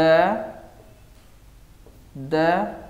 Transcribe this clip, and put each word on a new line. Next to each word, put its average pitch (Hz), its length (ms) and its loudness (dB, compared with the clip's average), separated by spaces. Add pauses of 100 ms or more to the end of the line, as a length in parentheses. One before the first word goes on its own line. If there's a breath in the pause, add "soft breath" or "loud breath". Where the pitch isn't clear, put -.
(2250)
द, 135 160 -8 (560)